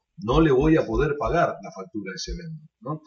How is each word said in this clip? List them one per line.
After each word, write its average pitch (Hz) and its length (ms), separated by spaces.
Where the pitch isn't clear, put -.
no 127 180
le 160 120
voy 151 260
a - 80
poder 147 320
pagar 151 440
la 98 80
factura 95 420
a 95 40
ese - 160
vendor, 87 340
¿no? 151 260